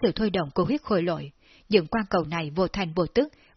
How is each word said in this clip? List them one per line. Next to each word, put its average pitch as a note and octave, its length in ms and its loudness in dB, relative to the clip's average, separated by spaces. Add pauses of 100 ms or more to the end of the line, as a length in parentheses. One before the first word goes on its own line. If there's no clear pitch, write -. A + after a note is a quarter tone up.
sự G3 100 4
thôi G#3+ 180 0
động E3+ 240 -2
của F3+ 100 2
huyết C#4+ 180 -2
khôi F#3 200 0
lỗi, D3+ 300 -4 (360)
những F#3+ 180 4
quang G#3+ 240 -2
cầu F3 140 2
này D#3 260 -4
vô F3 180 0
thanh F3+ 240 -4
vô E3+ 140 0
tức, C#4+ 260 0 (240)